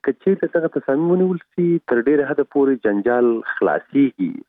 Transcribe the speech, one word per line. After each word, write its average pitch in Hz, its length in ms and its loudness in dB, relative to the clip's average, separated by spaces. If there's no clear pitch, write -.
که 135 80 0
چیرته 190 440 -2
دغه 165 120 0
تصامیم 147 440 -2
ونیول 185 260 2
سي، 170 500 -2
تر 120 140 0
ډېره 143 280 2
حده 147 140 -2
پورې 135 420 0
جنجال 120 400 2
خلاصیږي. 95 760 0